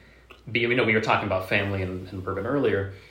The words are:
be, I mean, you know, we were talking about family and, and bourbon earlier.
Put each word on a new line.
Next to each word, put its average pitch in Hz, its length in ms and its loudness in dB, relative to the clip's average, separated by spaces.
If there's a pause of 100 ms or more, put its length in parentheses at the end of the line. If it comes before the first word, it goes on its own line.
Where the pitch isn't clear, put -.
(520)
be, 117 100 0
I 117 60 2
mean, 120 40 4
you 127 60 2
know, 120 80 6
we 110 80 4
were 107 80 4
talking 110 260 2
about 95 220 -2
family 98 320 0
and, 92 280 -6
and 95 140 -10
bourbon 95 220 -4
earlier. 107 480 0 (160)